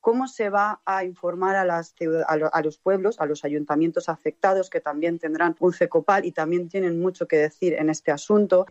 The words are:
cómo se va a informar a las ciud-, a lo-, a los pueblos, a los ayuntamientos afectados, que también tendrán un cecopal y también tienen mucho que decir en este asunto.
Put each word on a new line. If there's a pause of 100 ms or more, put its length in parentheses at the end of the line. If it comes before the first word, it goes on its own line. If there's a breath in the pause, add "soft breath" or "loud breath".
cómo
se
va
a
informar
a
las
ciud-,
a
lo-,
a
los
pueblos,
a
los
ayuntamientos
afectados,
que
también
tendrán
un
cecopal
y
también
tienen
mucho
que
decir
en
este
asunto.